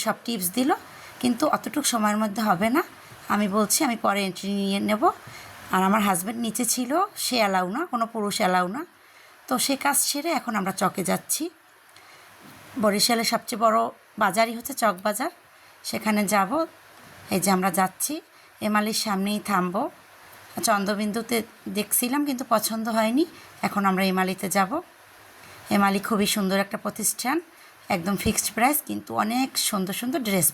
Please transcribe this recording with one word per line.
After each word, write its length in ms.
সব 200
টিপস 220
দিল, 120
কিন্তু 220
অতটুকু 380
সময়ের 300
মধ্যে 180
হবে 280
না। 120
আমি 140
বলছি 400
আমি 180
পরে 220
এন্ট্রি 260
নিয়ে 260
নেব। 240
আর 100
আমার 180
হাজব্যান্ড 400
নিচে 240
ছিল, 260
সে 260
অ্যালাউ 280
না, 160
কোনো 280
পুরুষ 240
অ্যালাউ 300
না। 140
তো 60
সে 100
কাজ 220
সেরে 320
এখন 160
আমরা 260
চকে 280
যাচ্ছি। 340
বরিশালের 500
সবচেয়ে 320
বড় 120
বাজারই 340
হচ্ছে 160
চক 220
বাজার, 260
সেখানে 320
যাব। 180
এই 40
যে 120
আমরা 280
যাচ্ছি, 340
এমালির 380
সামনেই 340
থামবো। 340
চন্দ্রবিন্দুতে 680
দেখছিলাম 480
কিন্তু 240
পছন্দ 360
হয়নি, 260
এখন 180
আমরা 260
এমালিতে 380
যাব। 320
এমালি 300
খুবই 360
সুন্দর 300
একটা 120
প্রতিষ্ঠান, 600
একদম 260
ফিক্সড 400
প্রাইস, 300
কিন্তু 260
অনেক 340
সুন্দর 360
সুন্দর 340
ড্রেস 260